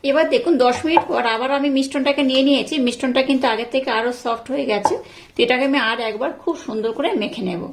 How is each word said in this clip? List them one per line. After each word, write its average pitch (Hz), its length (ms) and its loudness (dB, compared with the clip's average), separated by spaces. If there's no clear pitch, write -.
এবার 302 160 2
দেখুন 339 180 2
দশ 247 200 4
মিনিট 320 260 4
পর 247 120 0
আবার 247 240 -2
আমি 285 180 0
মিশ্রণটাকে 277 540 0
নিয়ে 262 180 4
নিয়েছি। 277 260 2
মিশ্রণটা 254 420 0
কিন্তু 262 240 2
আগের 233 220 -4
থেকে 269 140 0
আরো 240 120 0
সফট 226 300 -4
হয়ে 277 180 -2
গেছে। 202 240 0
তো - 100 -6
এটাকে 247 280 2
আমি 277 80 2
আর 233 80 -2
একবার 247 200 -4
খুব 330 120 -2
সুন্দর 220 320 -4
করে 285 100 0
মেখে 208 260 -6
নেব। 175 140 -6